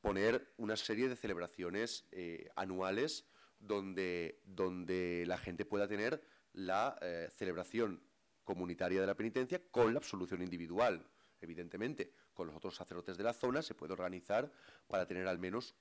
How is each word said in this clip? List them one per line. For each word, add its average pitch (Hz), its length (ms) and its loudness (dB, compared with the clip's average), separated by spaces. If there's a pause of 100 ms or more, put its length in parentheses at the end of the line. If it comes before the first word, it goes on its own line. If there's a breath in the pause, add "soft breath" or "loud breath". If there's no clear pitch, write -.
Poner 104 560 2
una 110 200 0
serie 113 320 0
de 123 80 -2
celebraciones, 90 960 -4
eh, 85 420 -8
anuales 95 720 0 (320 loud breath)
donde, 95 840 -2
donde 90 840 0
la 90 120 0
gente 92 260 -4
pueda 101 240 2
tener 110 340 0 (300 loud breath)
la, 98 500 2
eh, 85 320 -4
celebración 92 640 0 (440)
comunitaria 90 560 2
de 95 60 6
la 98 100 2
penitencia 127 440 0 (100)
con 117 220 8
la 131 60 2
absolución 92 420 -4
individual. 90 680 2 (340 soft breath)
Evidentemente, 87 720 -4 (220 loud breath)
con 87 120 -6
los 78 100 -10
otros 90 180 -6
sacerdotes 87 420 -8
de 98 80 -4
la 117 80 2
zona 131 300 0
se - 120 -6
puede 80 180 -6
organizar 92 580 -2 (380 loud breath)
para 92 180 2
tener 92 200 -2
al 90 120 2
menos 92 420 -4